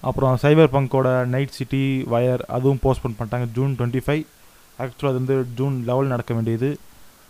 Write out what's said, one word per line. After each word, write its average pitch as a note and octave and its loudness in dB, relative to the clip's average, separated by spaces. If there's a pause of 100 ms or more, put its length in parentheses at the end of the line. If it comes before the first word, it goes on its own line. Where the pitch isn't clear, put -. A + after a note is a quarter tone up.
அப்புறம் C3 0
சைபர் D3+ 6
பங்கோட C3 2
நைட் B2+ -2
சிட்டி C3+ -2
வயர் B2 0
அதுவும் B2+ 0
போஸ்ட்போன் B2+ 0
பண்ணிட்டாங்க B2 -4
ஜூன் C3+ 0
ட்வென்டி B2 -2
ஃபைவ். D3+ -2 (520)
ஆக்சுவலா C3 -4
அது - 0
வந்து C3 0
ஜூன் C3 -2
லெவல் C3 0
நடக்க A#2+ -2
வேண்டியது. A#2 0 (520)